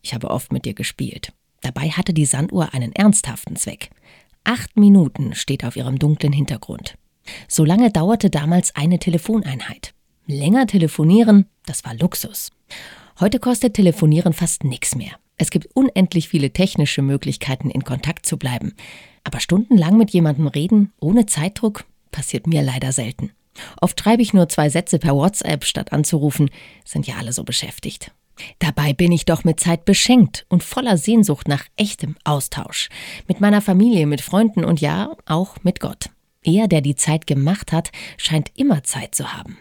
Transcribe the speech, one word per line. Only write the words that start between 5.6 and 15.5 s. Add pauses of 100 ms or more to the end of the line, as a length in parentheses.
auf
ihrem
dunklen
Hintergrund. (520)
So
lange
dauerte
damals
eine
Telefoneinheit. (320)
Länger
telefonieren, (220)
das
war
Luxus. (680)
Heute
kostet
Telefonieren
fast
nix
mehr. (220)
Es
gibt